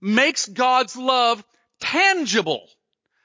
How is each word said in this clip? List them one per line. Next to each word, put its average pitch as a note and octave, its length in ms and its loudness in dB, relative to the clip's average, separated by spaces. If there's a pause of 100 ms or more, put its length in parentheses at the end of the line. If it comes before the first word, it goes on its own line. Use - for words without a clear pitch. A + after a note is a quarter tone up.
makes A#3 460 0
God's B3+ 500 0
love B3 480 0 (360)
tangible, A3+ 880 -2 (540)